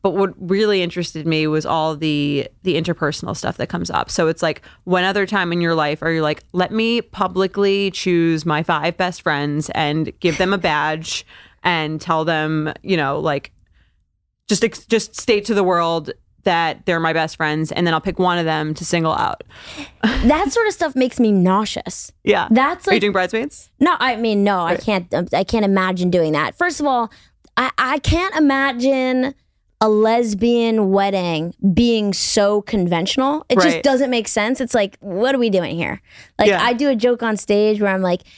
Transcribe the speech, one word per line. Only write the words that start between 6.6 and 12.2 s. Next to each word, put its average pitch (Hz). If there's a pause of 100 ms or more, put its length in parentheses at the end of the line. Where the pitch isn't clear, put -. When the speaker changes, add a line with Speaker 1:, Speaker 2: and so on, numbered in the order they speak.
Speaker 1:
me 226
publicly 196
choose 165
my 160
five 165
best 185
friends 147
and 151
give 165
them 190
a 202
badge 156 (380)
and 156
tell 160